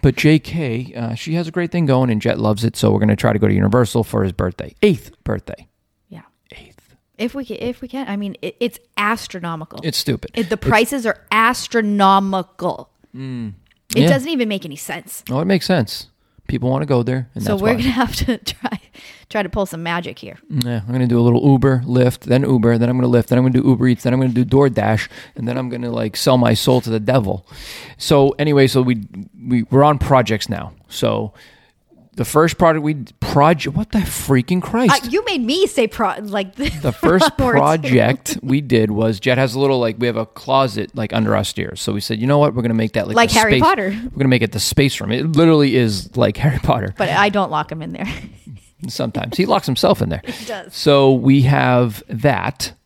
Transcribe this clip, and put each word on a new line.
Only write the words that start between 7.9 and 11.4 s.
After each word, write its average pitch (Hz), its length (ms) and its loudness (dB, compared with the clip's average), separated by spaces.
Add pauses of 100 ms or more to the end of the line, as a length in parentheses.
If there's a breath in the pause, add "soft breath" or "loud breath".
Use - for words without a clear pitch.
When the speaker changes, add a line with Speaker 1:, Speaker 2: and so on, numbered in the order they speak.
Speaker 2:
I 202 80 -6
mean, 202 240 -8
it, - 180 -10
it's 240 200 -4 (180)
astronomical. 175 840 -6
Speaker 1:
It's 160 160 -4
stupid. - 340 -4
Speaker 2:
It, 220 160 -4
the 220 60 0
Speaker 1:
It's 202 120 -6
Speaker 2:
prices 240 380 2
are - 140 -2 (640)